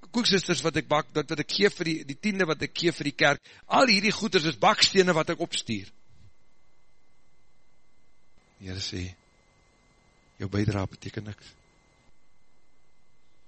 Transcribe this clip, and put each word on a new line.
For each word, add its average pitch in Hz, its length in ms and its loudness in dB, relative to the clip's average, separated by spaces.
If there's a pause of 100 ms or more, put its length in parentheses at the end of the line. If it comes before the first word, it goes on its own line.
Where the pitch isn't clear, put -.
(120)
koeksisters 180 520 0
wat 160 140 0
ek 131 100 -4
bak, 147 260 0
dat 151 160 -2
wat 151 100 -6
ek - 120 -6
gee 196 180 4
vir 175 160 -6
die, 160 180 -4
die 139 160 -10
tiende 196 260 0
wat 156 160 -2
ek 147 120 -8
gee 170 180 0
vir - 120 -6
die 143 120 -4
kerk, 143 260 2 (260)
al 262 200 4
hierdie 202 240 4
goeders 185 340 0
is 160 100 -2
bakstene 185 580 4
wat 156 160 0
ek 160 100 -4
opstuur." 107 480 -6 (2750)
Die 98 80 -16
Here 92 120 -8
sê, 92 360 -8 (1200)
"Jou 104 100 -8
bydrae 101 380 0
beteken - 360 -12
niks. - 300 -16 (1900)